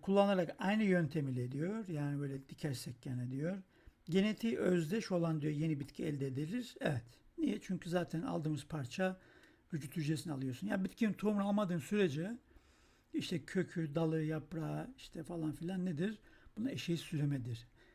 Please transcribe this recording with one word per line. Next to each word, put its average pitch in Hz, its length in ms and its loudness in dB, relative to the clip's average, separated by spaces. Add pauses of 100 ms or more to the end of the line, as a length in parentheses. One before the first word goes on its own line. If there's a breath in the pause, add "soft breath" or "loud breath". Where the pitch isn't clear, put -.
kullanarak 196 560 4
aynı 214 240 2
yöntem 165 460 4
ile 123 240 -2
diyor, 185 360 -2
yani 143 320 -2
böyle 135 280 -6
dikersek 120 540 -6
gene 123 280 -4
diyor. 165 320 -2 (420 soft breath)
Genetiği 214 540 2
özdeş 180 540 4
olan 165 280 2
diyor 151 120 0
yeni 151 280 0
bitki - 240 -6
elde 139 220 0
edilir. 156 540 -2
Evet. 143 240 0 (340)
Niye? 247 220 0
Çünkü 180 300 -4
zaten 170 320 0
aldığımız 156 420 0
parça 185 560 -2 (520 loud breath)
vücut 160 240 -6
hücresini 156 360 -2
alıyorsun. 131 340 -4
Yani 202 180 0
bitkinin 208 280 0
tohumunu 202 360 2
almadığın 202 300 2
sürece 185 600 2 (760 soft breath)
işte 180 320 -2
kökü, 160 500 -2
dalı, 160 280 2
yaprağı 156 760 -4
işte - 260 -12
falan 160 300 -2
filan 180 320 -4
nedir? 185 340 -2 (380 loud breath)
Buna 247 140 -2
eşeği 170 280 -2
süremedir. 139 680 -2 (280 soft breath)